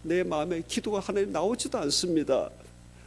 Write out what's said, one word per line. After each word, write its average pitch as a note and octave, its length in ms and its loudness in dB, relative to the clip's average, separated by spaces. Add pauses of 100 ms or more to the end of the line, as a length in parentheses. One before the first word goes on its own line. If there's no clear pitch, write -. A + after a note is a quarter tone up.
내 E3+ 200 2
마음에 E3+ 440 0
기도가 G#3 340 -2
하나님 G3 320 0
나오지도 G#3+ 460 0
않습니다. D3 720 2 (560)